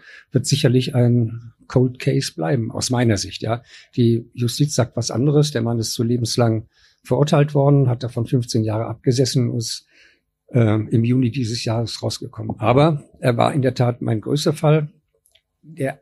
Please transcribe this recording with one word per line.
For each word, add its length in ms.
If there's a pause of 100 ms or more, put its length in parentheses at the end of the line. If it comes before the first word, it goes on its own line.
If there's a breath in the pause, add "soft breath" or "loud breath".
(320 loud breath)
wird 140
sicherlich 500
ein 560 (160)
Cold 320
Case 340
bleiben, 380
aus 180
meiner 260
Sicht, 260
ja. 200 (320 loud breath)
Die 400
Justiz 400
sagt 220
was 160
anderes. 400
Der 100
Mann 160
ist 140
zu 100
lebenslang 640 (380 soft breath)
verurteilt 500
worden, 340
hat 140
davon 240
fünfzehn 380
Jahre 220
abgesessen 640
und 80
ist, 280 (640 soft breath)
ähm, 380
im 160
Juni 260
dieses 340
Jahres 380
rausgekommen. 560
Aber 460 (160)
er 160
war 180
in 80
der 120
Tat 280
mein 180
größter 320
Fall. 360 (760)
Der 400